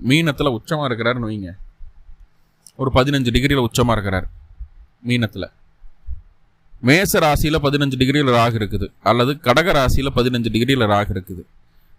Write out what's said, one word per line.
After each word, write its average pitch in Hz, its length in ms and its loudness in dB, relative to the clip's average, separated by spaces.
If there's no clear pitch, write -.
மீனத்துல 143 520 2
உச்சமா 151 340 -6
இருக்கிறாருன்னு 117 400 -2
வைங்க, 101 200 -8
ஒரு 131 180 -2
பதினஞ்சு 135 360 2
டிகிரியில 131 420 2
உச்சமா 120 180 2
இருக்கிறார் 101 400 -2
மீனத்துல. 117 440 -2
மேச 175 380 2
ராசியில 151 360 2
பதினஞ்சு 143 400 0
டிகிரியில 131 340 2
ராகு 117 260 2
இருக்குது, 101 360 -6
அல்லது 120 300 2
கடக 147 400 0
ராசியில 135 420 2
பதினஞ்சு 123 340 0
டிகிரியில 117 380 2
ராகு 101 300 0
இருக்குது, 90 260 -10